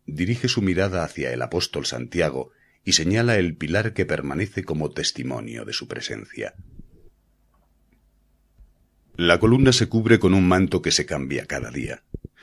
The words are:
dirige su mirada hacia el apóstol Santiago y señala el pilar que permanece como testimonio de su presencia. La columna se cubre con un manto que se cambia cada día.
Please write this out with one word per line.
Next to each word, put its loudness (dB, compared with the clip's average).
dirige -2
su 0
mirada 0
hacia -6
el -4
apóstol -4
Santiago -4
y -2
señala 2
el 0
pilar -2
que -2
permanece -4
como -4
testimonio -8
de -10
su -8
presencia. -10
La 6
columna 6
se 2
cubre 4
con 6
un 6
manto 4
que -2
se 0
cambia -6
cada -8
día. -8